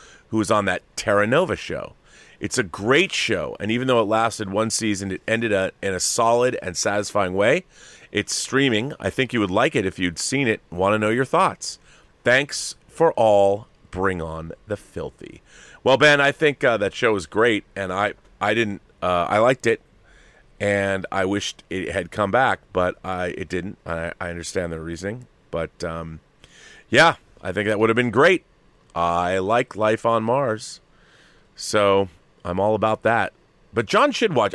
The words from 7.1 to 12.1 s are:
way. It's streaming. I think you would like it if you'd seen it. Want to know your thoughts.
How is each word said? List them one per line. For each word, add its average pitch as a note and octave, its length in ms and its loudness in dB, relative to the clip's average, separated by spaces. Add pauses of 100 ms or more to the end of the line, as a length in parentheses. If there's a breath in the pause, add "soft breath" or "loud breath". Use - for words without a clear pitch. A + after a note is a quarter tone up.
way. A#2 300 2 (480 loud breath)
It's - 240 -4
streaming. C3 640 0
I F#2+ 100 -4
think B2+ 220 -2
you B2 80 -2
would G2 120 0
like B2 240 0
it A2 100 0
if F#2 120 -4
you'd F2+ 220 -4
seen C3+ 280 -2
it. A2 120 0 (100)
Want F#2 240 0
to G#2+ 60 0
know G#2+ 100 0
your A#2+ 140 0
thoughts. D#3+ 560 -2 (460 soft breath)